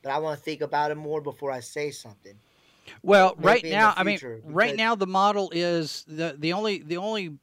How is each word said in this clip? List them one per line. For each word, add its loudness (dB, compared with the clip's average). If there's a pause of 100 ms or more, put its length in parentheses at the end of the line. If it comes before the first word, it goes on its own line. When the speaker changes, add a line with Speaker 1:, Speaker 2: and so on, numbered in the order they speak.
Speaker 1:
but -6
I -2
wanna -4
think -10
about -2
it -4
more -6
before -8
I -8
say -8
something. -20 (640)
Speaker 2:
Well, 6
Speaker 1:
Maybe 0
Speaker 2:
right 6
Speaker 1:
in -6
the 0
Speaker 2:
now, 6
I 0
mean, 0
Speaker 1:
future, -12
Speaker 2:
right 0
Speaker 1:
because -4
Speaker 2:
now 2
the -2
model 2
is -4
the, -6
the -2
only, -2
the -6
only -6